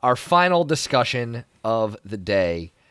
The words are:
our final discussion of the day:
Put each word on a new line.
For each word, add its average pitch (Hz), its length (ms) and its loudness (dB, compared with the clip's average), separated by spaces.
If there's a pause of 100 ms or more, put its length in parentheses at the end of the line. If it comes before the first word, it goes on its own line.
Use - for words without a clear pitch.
our 123 140 2
final 175 480 2
discussion 120 800 -2 (180)
of 110 400 0
the 101 140 -10
day: 87 560 -2 (180)